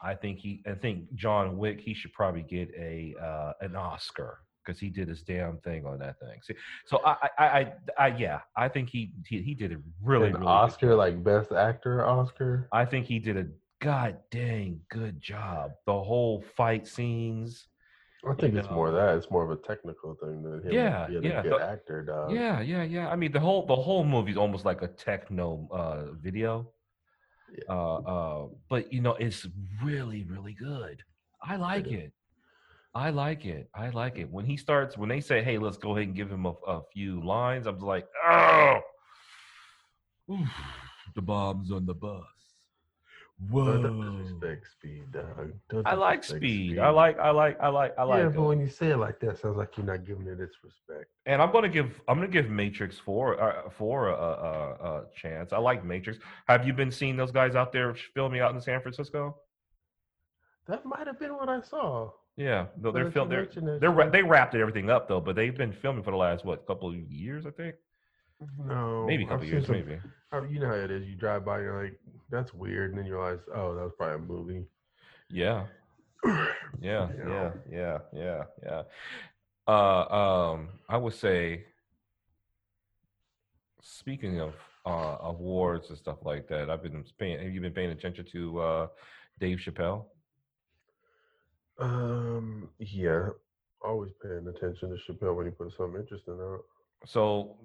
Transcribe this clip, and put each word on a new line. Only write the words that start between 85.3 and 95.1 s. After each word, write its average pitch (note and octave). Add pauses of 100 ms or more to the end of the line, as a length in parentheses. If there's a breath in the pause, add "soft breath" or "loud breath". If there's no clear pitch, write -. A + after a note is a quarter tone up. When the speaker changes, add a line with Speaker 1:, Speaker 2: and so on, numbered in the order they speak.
Speaker 1:
and D2+
stuff D2+
like D2
that, D2
I've D#2+
been D2+ (160)
paying, F2
have F#2
you F#2
been F2
paying F2+
attention F2+
to, E2+
uh, D#2+ (520 loud breath)
Dave F#2
Chappelle? F#2+ (1700)
Speaker 2:
Um, A#2 (100)
yeah, F#2 (540)
always G#2 (120)
paying F2
attention F2+
to F2+ (160)